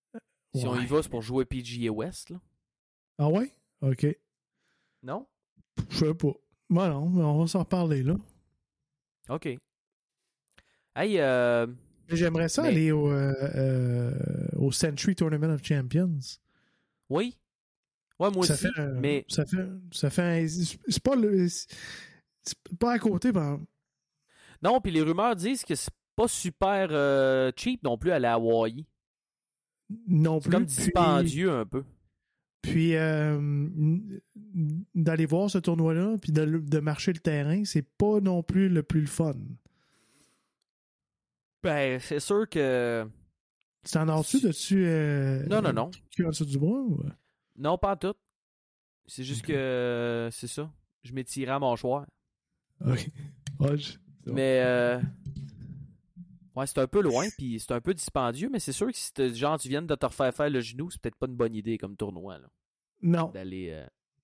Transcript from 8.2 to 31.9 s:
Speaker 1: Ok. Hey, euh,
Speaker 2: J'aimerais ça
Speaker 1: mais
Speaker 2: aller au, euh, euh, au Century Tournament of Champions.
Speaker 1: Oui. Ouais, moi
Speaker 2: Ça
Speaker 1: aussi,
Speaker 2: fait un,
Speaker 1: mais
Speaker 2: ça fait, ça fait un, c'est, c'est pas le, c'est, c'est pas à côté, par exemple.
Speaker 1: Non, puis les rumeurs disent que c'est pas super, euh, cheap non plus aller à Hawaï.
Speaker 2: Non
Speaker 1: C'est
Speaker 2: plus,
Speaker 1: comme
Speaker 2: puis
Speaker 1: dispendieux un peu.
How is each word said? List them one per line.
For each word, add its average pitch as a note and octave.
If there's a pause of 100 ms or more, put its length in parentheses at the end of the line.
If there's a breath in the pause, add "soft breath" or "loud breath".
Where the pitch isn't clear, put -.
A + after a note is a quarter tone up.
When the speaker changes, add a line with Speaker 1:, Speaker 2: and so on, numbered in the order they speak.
Speaker 1:
Ok. D#3 (1500 soft breath)
Hey, F#3+
euh, A#2+ (420)
Speaker 2:
J'aimerais E3
ça C#4+
Speaker 1:
mais E4
Speaker 2:
aller D#3+
au, D3
euh, C#3 (220)
euh, B2
au C#3
Century D#3+
Tournament D#3
of C#3
Champions. D3 (880)
Speaker 1:
Oui. G#3 (800)
Ouais, F#3+
moi F#3
Speaker 2:
Ça D#3
Speaker 1:
aussi, -
Speaker 2:
fait D#3
un, C#3+ (120)
Speaker 1:
mais C#3+
Speaker 2:
ça -
fait, F#3 (220)
ça C#3+
fait F3+ (220)
un, -
c'est, E3+
c'est -
pas C4+
le, G3+
c'est, - (760 loud breath)
c'est -
pas A#3+
à A#3+
côté, A3
par D3
exemple. D#3 (920 soft breath)
Speaker 1:
Non, A3
puis F#3+
les D#3+
rumeurs F#3+
disent G#3
que E3
c'est - (220)
pas A#3
super, F#3+
euh, C3+
cheap B3
non A#2+
plus E3+
aller C3+
à A#2
Hawaï. A#2 (1200)
Speaker 2:
Non D#3+
Speaker 1:
C'est D3
Speaker 2:
plus, F3
Speaker 1:
comme A#3
Speaker 2:
puis -
Speaker 1:
dispendieux E3+
un A2+
peu. C#3 (760)